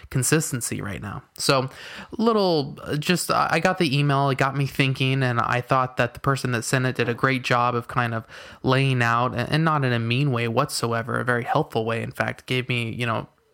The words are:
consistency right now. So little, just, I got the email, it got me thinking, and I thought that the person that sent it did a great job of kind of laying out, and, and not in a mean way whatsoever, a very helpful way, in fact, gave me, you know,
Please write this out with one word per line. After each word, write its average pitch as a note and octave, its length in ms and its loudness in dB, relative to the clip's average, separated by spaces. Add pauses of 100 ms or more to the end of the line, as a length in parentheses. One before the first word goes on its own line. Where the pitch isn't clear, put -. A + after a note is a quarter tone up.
(100)
consistency B2+ 680 0
right G2 200 -8
now. G#2 220 -10 (140)
So C3+ 320 0 (480)
little, F#3+ 600 2 (220)
just, E3+ 320 0
I D#3 300 2
got F#3 180 2
the C#3 180 2
email, C#3 340 2
it C3+ 80 0
got C3+ 180 0
me C#3+ 100 0
thinking, C3+ 560 0
and B2 180 0
I A#2+ 200 0
thought B2+ 360 0
that B2 180 0
the - 60 -14
person B2+ 320 0
that A#2 100 0
sent B2+ 240 0
it B2+ 100 0
did A#2+ 120 0
a A#2+ 60 0
great C3 280 0
job B2 340 2
of A#2 100 -4
kind A#2+ 260 -2
of A2+ 120 -4 (400)
laying C3 380 4
out, A#2+ 320 2
and, A#2+ 160 -2
and D#3 140 2
not D#3 200 2
in B2 80 2
a A#2 80 0
mean B2 320 0
way A#2 160 0
whatsoever, A#2 720 -2
a A#2 60 -2
very A#2+ 200 0
helpful A#2 400 0
way, A2+ 180 -2
in B2 80 -8
fact, A#2 360 -4
gave B2+ 220 -2
me, A#2+ 220 -2
you A2 160 -4
know, A2+ 220 -4 (260)